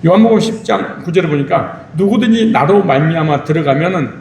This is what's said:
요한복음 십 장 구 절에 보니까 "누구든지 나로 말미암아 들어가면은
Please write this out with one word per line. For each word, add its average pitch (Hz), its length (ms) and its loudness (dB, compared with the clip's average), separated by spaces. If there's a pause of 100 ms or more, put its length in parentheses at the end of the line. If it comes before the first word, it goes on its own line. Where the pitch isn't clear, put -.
요한복음 214 340 4
십 - 240 -4
장 - 380 -6
구 170 100 -8
절에 175 160 0
보니까 147 680 -4
"누구든지 220 560 2
나로 185 320 2
말미암아 151 600 0
들어가면은 156 640 -2 (100)